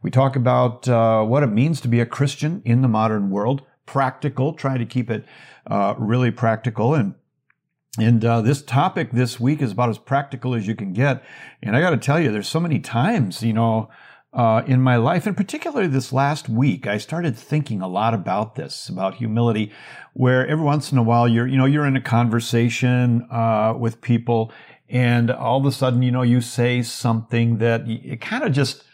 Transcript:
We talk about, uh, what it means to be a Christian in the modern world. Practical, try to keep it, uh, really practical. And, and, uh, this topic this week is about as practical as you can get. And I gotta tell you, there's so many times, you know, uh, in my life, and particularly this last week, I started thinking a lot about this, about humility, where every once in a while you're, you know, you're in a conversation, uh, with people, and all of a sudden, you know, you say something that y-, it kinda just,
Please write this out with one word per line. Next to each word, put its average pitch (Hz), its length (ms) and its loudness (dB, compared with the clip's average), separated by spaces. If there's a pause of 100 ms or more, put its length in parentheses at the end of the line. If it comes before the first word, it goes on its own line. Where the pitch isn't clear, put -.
We 117 80 -4
talk 131 260 2
about, 123 520 2
uh, 113 360 4
what 127 200 2
it 139 40 2
means 131 340 0
to 123 60 -4
be 117 120 2
a 117 80 0
Christian 147 580 -4
in 117 160 2
the 131 60 4
modern 107 420 0
world. 110 320 -2 (240)
Practical, 135 680 -2
try 135 260 -4
to 117 60 -4
keep 120 260 -4
it, 107 120 -6 (440)
uh, 101 320 0
really 113 320 2
practical. 113 640 0
And, 101 180 0 (880)
and, 113 260 4
uh, 117 160 2
this 120 220 0
topic 160 480 -2
this 120 280 -2
week 147 220 0
is 117 120 -2
about 120 160 0
as 107 100 -4
practical 131 560 -4
as 107 100 -4
you 107 80 -4
can 98 180 -8
get. 123 320 0 (380)
And 104 140 -2
I 139 60 4
gotta 175 160 2
tell 147 220 0
you, 143 120 0
there's 104 160 -4
so - 120 -2
many 165 200 -2
times, 123 640 -2
you 113 100 0
know, 110 360 0 (440)
uh, 113 320 2
in 127 160 4
my 127 140 4
life, 143 320 2
and 196 100 -4
particularly 254 500 -2
this 131 240 -2
last 139 380 -2
week, 113 380 0
I 104 100 -2
started 156 400 -6
thinking 131 460 -4
a 95 40 -6
lot 107 280 0
about 98 400 -4
this, - 340 -12
about 95 260 -4
humility, 110 560 0 (420)
where 127 340 2
every 156 180 0
once 143 260 -2
in 135 60 2
a 120 60 4
while 120 240 4
you're, 117 180 2
you 131 120 -2
know, 131 80 4
you're 147 200 2
in 135 100 0
a 131 60 -2
conversation, 120 1300 0
uh, 113 480 0
with 117 240 -4
people, 117 500 0 (380)
and 120 420 2
all 123 260 -2
of 139 80 0
a 139 60 2
sudden, 127 300 0
you 123 100 2
know, 127 100 0
you 123 200 4
say 123 400 0
something 117 800 0
that 117 260 0
y-, 113 180 -8
it 117 160 -10
kinda 262 300 -4
just, 139 340 -2 (100)